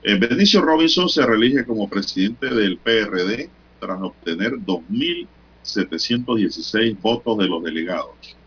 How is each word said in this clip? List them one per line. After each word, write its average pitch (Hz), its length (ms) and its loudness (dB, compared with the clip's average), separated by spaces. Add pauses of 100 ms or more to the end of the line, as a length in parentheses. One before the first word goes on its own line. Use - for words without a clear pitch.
Eh, 101 160 2
Benicio 160 420 4
Robinson 160 480 2
se 143 160 2
reelige 117 400 2
como 110 240 -4
presidente 104 640 -2
del 101 240 2
P 117 220 2
R 92 240 -2
D 120 260 -4 (300)
tras 92 220 -8
obtener 90 520 -4 (120)
dos 90 240 -2
mil 170 380 -2 (340)
setecientos 117 760 -2
dieciséis 110 640 0
votos 117 360 0
de 95 100 2
los 85 160 -2
delegados. 82 720 -6 (120)